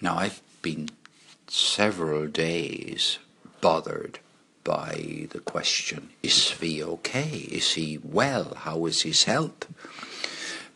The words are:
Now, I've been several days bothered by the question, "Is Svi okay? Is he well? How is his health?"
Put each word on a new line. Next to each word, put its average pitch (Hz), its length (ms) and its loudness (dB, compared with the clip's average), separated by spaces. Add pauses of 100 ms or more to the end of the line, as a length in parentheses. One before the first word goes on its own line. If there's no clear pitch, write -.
Now, 87 160 2
I've 98 260 -2 (180)
been 78 280 -4 (580)
several 85 800 2
days - 920 -2 (420)
bothered - 580 2 (460)
by - 680 -4
the - 100 -10
question, - 680 -2 (100)
"Is - 120 2
Svi 80 500 4
okay? 123 680 -4
Is - 260 2
he 76 280 -2
well? 110 540 2
How 82 300 -2
is - 160 2
his 160 220 4
health?" - 440 0 (1080)